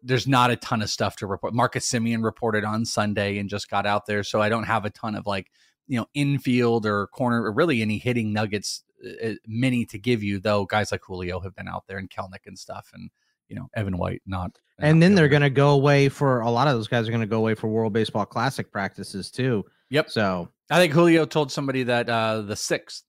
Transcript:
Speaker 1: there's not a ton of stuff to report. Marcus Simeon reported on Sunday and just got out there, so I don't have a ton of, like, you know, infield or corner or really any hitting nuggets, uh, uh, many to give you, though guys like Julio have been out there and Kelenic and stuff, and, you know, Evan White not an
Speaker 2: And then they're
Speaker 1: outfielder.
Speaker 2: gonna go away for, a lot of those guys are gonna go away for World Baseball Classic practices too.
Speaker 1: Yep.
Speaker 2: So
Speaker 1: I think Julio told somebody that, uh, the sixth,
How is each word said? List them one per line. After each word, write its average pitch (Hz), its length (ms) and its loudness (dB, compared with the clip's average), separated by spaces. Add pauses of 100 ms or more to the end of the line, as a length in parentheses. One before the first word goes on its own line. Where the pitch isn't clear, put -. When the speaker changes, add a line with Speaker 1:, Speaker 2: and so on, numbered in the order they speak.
Speaker 1:
there's 127 240 0
not 123 240 4
a 117 60 0
ton 113 240 -4
of 101 80 -4
stuff - 260 -2
to 113 100 -8
report. 95 280 -6
Marcus 120 340 0
Simeon 117 340 -2
reported 107 440 -2
on 110 180 -2
Sunday 104 540 -2
and 101 120 -6
just 101 200 -8
got 101 160 -2
out 101 200 0
there, 104 160 -2
so 107 200 -2
I 107 80 2
don't 110 160 -2
have 110 180 0
a 104 60 -6
ton 107 260 -8
of, 98 100 -8
like, 98 240 -6 (380)
you 131 100 -4
know, 110 160 -2
infield 123 720 2
or 101 220 0
corner 120 360 -2
or 104 100 -2
really 139 280 0
any 107 160 0
hitting 117 360 -2
nuggets, 107 500 -4 (220)
uh, 107 240 -8
uh, 104 40 -4 (140)
many 120 380 0
to - 120 -10
give 113 240 0
you, 101 200 -4
though 104 240 0
guys 104 260 0
like 98 140 -4
Julio 90 340 -6
have 92 160 -12
been 92 140 -12
out 90 180 -10
there 98 100 -12
and 95 120 -10
Kelenic 98 360 -14
and 95 140 -18
stuff, - 340 -16
and, 92 160 -16 (380)
you 107 80 -14
know, - 180 -12
Evan 98 240 -4
White 92 280 -4
not 95 340 -8 (200)
an 151 100 2
Speaker 2:
And 165 120 6
then 190 140 8
they're 170 80 6
Speaker 1:
outfielder. 147 220 6
Speaker 2:
gonna 139 40 2
go 139 200 4
away 139 400 6
for, 131 320 0
a 117 100 0
lot 120 160 2
of 139 80 4
those 110 140 -4
guys 117 180 0
are 117 60 -4
gonna 117 120 0
go 107 120 -2
away 110 180 2
for 110 140 -4
World 110 240 0
Baseball 107 320 0
Classic 120 440 -4
practices 98 640 -8
too. 123 320 -2 (280)
Speaker 1:
Yep. 147 180 0
Speaker 2:
So 92 400 -2 (200)
Speaker 1:
I 151 80 2
think 175 140 4
Julio 165 340 6
told 151 280 -2
somebody 135 300 -2
that, 120 260 0
uh, 110 320 0
the 101 160 -6
sixth, - 520 -6